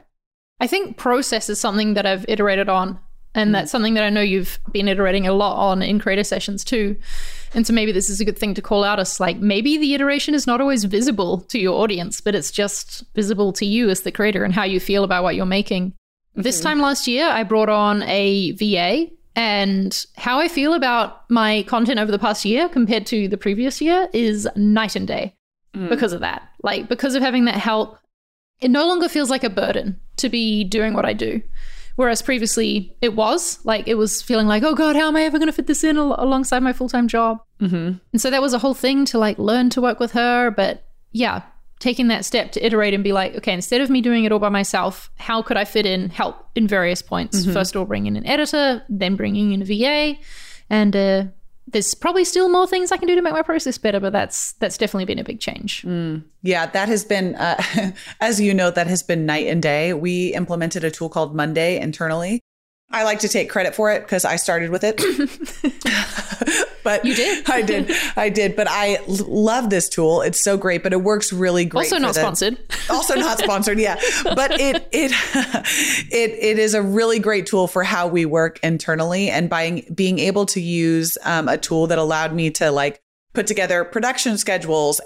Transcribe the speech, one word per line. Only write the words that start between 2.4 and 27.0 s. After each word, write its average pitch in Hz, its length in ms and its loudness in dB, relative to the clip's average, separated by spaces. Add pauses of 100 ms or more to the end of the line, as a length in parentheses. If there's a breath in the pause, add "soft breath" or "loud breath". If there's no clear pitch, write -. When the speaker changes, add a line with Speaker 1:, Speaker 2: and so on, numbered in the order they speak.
Speaker 1:
on, 190 320 0 (340)
and 214 160 4
Speaker 2:
Mm. - 40 6
Speaker 1:
that's - 180 -2
something 226 220 2
that 214 100 2
I 208 60 2
know 208 100 2
you've 190 400 0 (100)
been 202 160 0
iterating 190 400 2
a 190 60 2
lot 202 240 2
on 190 260 2
in 208 160 2
creator 202 240 0
sessions 196 400 -4
too. 208 320 0 (640 loud breath)
And 226 80 4
so 220 80 0
maybe 214 200 2
this 190 180 0
is 196 100 -2
a 226 40 0
good 208 140 0
thing 202 160 -2
to 202 80 -6
call 202 200 2
out 202 160 0
as, 185 220 -4
like, 180 180 0
maybe 208 400 2
the 285 160 2
iteration 285 400 0
is 277 100 0
not 240 160 2
always 269 240 2
visible 202 540 0 (120)
to 214 80 -2
your 185 220 2
audience, 185 400 -2
but 208 140 0
it's 170 160 -2
just - 540 -4 (100)
visible 202 380 0
to 202 120 -4
you 214 260 2
as 185 100 0
the 190 100 -6
creator 202 320 0
and 185 120 0
how 208 100 0
you 190 160 0
feel 196 240 2
about 185 180 0
what 180 140 0
you're 185 100 -2
making. 190 460 0 (420)
This 240 240 -2
Speaker 2:
Mm-hmm. - 100 -6
Speaker 1:
time 302 120 2
last 277 260 0
year, 262 220 2
I 226 160 0
brought 214 240 2
on 208 340 2
a 196 500 2
V 208 260 0
A, 226 340 0 (240)
and 196 680 0 (100)
how 254 240 0
I 330 80 2
feel 302 260 2
about 240 560 0
my 214 380 2
content 233 320 0
over 214 100 0
the 202 80 2
past 214 260 0
year 269 240 2
compared 220 380 2
to 208 220 0
the 202 80 -2
previous 226 440 -2
year 349 320 2
is 220 440 0
night 208 400 4
and 190 100 -4
day - 280 -6 (420)
Speaker 2:
Mm. 185 120 -6
Speaker 1:
because 233 240 0
of - 80 -6
that. - 220 -6 (200)
Like, - 260 -4
because 254 260 -2